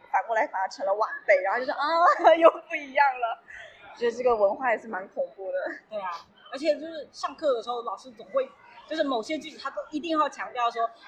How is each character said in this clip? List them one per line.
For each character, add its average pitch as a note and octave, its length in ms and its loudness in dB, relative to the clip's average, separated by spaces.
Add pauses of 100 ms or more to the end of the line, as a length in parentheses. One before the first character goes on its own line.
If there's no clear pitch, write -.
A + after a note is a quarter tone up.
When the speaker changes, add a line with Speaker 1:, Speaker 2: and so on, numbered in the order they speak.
(120)
Speaker 1:
反 F#3+ 160 2
过 A3+ 80 -2
来 A3 100 4
反 G3 160 -4
而 F#3+ 80 -2
成 G#3+ 160 -8
了 G3 80 2
晚 G#3+ 160 0 (160)
辈， F#3+ 160 6
然 F#3+ 100 0
后 A#3 80 0
就 B3+ 60 -4
说， C4+ 80 -4
啊， C#4+ 140 -2 (260)
<laughs> E4 240 6
又 E4 100 8 (220)
不 E4+ 60 -8
一 C#4+ 180 -10
样 C#4+ 100 6 (160)
了。 A#3 200 -4 (580)
觉 A#3 80 -4
得 A#3+ 100 2
这 B3 80 -8
个 A#3+ 120 4
文 G#3 200 4
化 C4 160 0
也 G#3+ 60 2
是 A#3 100 -12
蛮 F#3+ 200 -8
恐 F3+ 280 -4
怖 F#3+ 160 -8
的。 F#3 60 -4 (320)
Speaker 2:
对 G#3 100 -8
啊， F#3 120 -8 (420)
而 C4+ 60 -8
且 D4 160 2
就 C4+ 60 -12
是 D#4+ 300 -12
上 - 240 -8
课 D4+ 160 0
的 A3+ 120 0
时 G#3+ 40 -12
候， A#3+ 140 -4
老 A3 160 -6
师 C4 140 -20
总 G#3+ 160 -20
会， B3+ 200 -2 (400)
就 D4+ 80 -8
是 D#4+ 80 0
某 B3+ 200 0
些 D#4 160 -4
句 D#4 100 -14
子 A#3+ 80 -18
他 C4+ 140 -8
都 D4 180 -10
一 D4+ 100 -6
定 D#4+ 160 -2
要 D4+ 140 2
强 G#3 240 -10
调 A#3+ 160 0
说， A3+ 180 -2 (200)